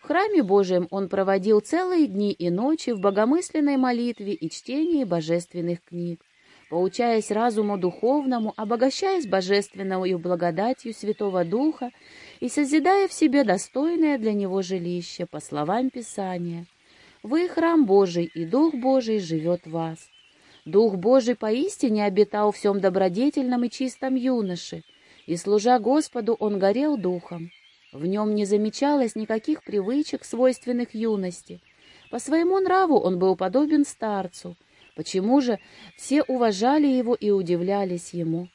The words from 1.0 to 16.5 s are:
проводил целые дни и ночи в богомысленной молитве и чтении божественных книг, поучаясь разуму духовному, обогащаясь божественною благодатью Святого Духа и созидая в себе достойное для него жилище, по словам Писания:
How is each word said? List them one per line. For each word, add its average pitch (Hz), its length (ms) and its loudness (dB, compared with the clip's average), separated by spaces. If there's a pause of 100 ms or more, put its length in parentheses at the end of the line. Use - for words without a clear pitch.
проводил 196 500 2
целые 339 480 0
дни 202 240 -2
и 175 180 -2
ночи 247 420 -2
в 202 100 -4
богомысленной 277 760 0
молитве 240 580 -2
и 160 160 -6
чтении 302 540 -2
божественных 170 800 -4
книг, 175 380 -8 (480)
поучаясь 214 600 0
разуму 208 460 0
духовному, 233 800 0
обогащаясь 262 720 -2
божественною 190 920 -2
благодатью 180 760 -2
Святого 202 500 -2
Духа 247 480 -2 (480)
и 247 80 -4
созидая 311 640 2
в - 40 -12
себе 285 300 4
достойное 294 760 0
для 220 140 0
него 196 300 -2
жилище, 175 640 -6
по 151 160 -12
словам 180 480 -2
Писания: 180 760 -8 (560)